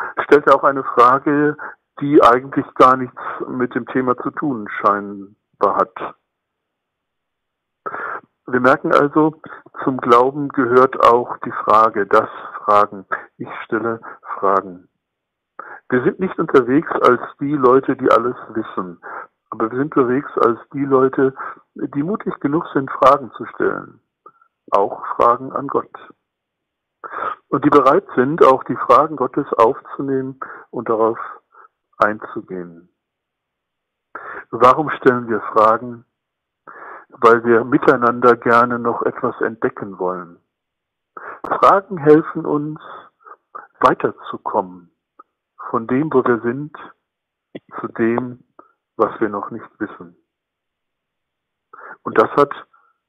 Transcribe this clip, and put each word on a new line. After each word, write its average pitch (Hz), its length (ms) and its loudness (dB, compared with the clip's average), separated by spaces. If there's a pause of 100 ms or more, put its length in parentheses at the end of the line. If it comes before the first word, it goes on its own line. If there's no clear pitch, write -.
(260)
stellt 147 220 6
er 139 80 8
auch 139 80 -2
eine 139 200 0
Frage, 143 720 2 (460)
die 143 220 6
eigentlich 131 420 2 (100)
gar 127 220 6
nichts 127 240 -10 (260)
mit 127 280 -4
dem 120 120 -4
Thema 127 300 -2
zu - 140 -8
tun 123 360 -6 (140)
scheinbar 101 960 -4
hat. - 380 -6 (2250)
Wir 127 120 -2
merken 139 340 2
also, 151 460 0 (440)
zum 135 140 -2
Glauben 131 520 2
gehört 127 580 2
auch 117 380 2
die 117 80 -10 (100)
Frage, 107 440 2
das 110 220 2 (340)
Fragen. 104 420 0 (320)
Ich - 120 -14 (160)
stelle 117 360 -6 (380)
Fragen. 95 500 -2 (1000)
Wir 123 140 0
sind - 160 0
nicht 185 200 -4
unterwegs 139 520 2 (100)
als 123 200 4 (180)
die 143 140 -4
Leute, 131 420 4
die 127 160 -2
alles 120 240 2 (140)
wissen. 107 500 -10 (500)
Aber 110 200 -4
wir 123 80 -8
sind 147 180 -4
unterwegs 131 420 2
als 117 220 2 (140)
die 139 120 -4
Leute, 135 500 2 (400)
die 143 280 -6
mutig 196 360 -6
genug 151 340 -2
sind, 135 160 -2
Fragen 135 480 2
zu - 80 -10
stellen. - 540 -6 (720)
Auch - 340 -2 (120)
Fragen 120 340 2
an 139 160 -8
Gott. - 240 -6 (1600)
Und 143 160 -2
die 151 40 2
bereit 143 360 4 (100)
sind, 139 300 2
auch 131 180 4
die 123 120 -6
Fragen 143 420 2
Gottes 127 360 -4
aufzunehmen 135 840 -2 (300)
und 120 200 -8
darauf 113 300 0 (840)
einzugehen. 92 840 -8 (1600)
Warum 131 420 2
stellen 123 360 2
wir 110 140 -4
Fragen? 117 640 0 (1040)
Weil 117 340 4
wir 117 200 4
miteinander 120 720 2
gerne 120 440 2
noch 117 240 -4
etwas 123 380 -4
entdecken 110 580 -6
wollen. 90 400 -8 (1080)
Fragen 185 520 2
helfen 151 480 4
uns, 147 340 -4 (1000)
weiterzukommen 104 1120 -4 (800)
von 117 180 -6
dem, 143 240 -2
wo 131 120 2
wir 120 180 0
sind, 135 340 -6 (1040)
zu 117 80 -10
dem, 120 560 -4 (540)
was 107 220 0
wir 107 100 0
noch 101 220 -8
nicht - 280 -16
wissen. 90 360 -12 (1900)
Und - 140 -4
das - 140 4
hat 143 220 2 (560)